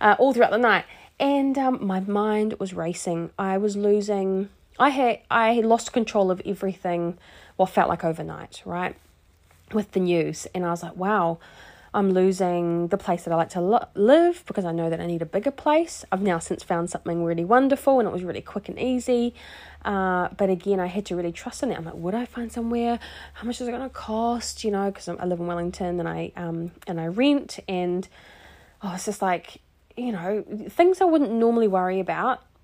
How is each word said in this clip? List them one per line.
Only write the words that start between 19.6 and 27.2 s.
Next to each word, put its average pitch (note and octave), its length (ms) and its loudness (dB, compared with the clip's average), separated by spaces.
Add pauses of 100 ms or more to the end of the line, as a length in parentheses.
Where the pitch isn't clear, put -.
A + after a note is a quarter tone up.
Uh, F#3+ 520 0
but G3 140 2
again, F#3+ 280 0
I F3+ 80 0
had F#3+ 200 -6
to F3 100 -4
really F3 160 -4
trust - 320 -12
in B3 60 -2
that. E3+ 80 -4
I'm D#3+ 80 -8
like, - 80 -12
"Would F3 200 -4
I A#3+ 120 -2
find A#3 260 -10
somewhere? A#3 480 -2 (320)
How - 140 -12
much A#3+ 140 -6
is B3 60 -6
it A#3 60 -6
gonna B3+ 160 -6
cost?" A#3 720 -4
You A3 80 -2
know, G3 220 0
'cause - 160 -14
I E3+ 160 -6
live F3 160 -2
in E3+ 80 -4
Wellington F3 500 -4
and E3 100 -4
I, E3 280 -6
um, E3+ 340 -6 (160)
and E3+ 140 -6
I E3 80 -4
rent, C4+ 580 0